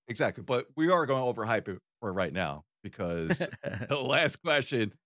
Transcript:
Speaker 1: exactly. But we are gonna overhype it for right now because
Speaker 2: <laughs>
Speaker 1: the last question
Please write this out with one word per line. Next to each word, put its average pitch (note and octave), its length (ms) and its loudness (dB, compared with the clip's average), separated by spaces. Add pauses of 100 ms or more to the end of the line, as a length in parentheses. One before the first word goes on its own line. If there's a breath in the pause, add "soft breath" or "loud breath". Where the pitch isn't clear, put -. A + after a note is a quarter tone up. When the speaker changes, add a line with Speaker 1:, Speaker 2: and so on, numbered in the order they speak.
Speaker 1:
exactly. G#2 360 -2
But B2 320 -2
we D#3+ 140 4
are E3+ 160 6
gonna B2+ 260 2
overhype A2 360 0
it F#2 120 -8 (220)
for G2+ 120 -2
right F2+ 200 0
now D2+ 320 -4 (160)
because E2+ 560 -2
Speaker 2:
<laughs> - 520 -6
Speaker 1:
the C#3+ 120 0
last C#3 360 2
question C#3 560 0 (120)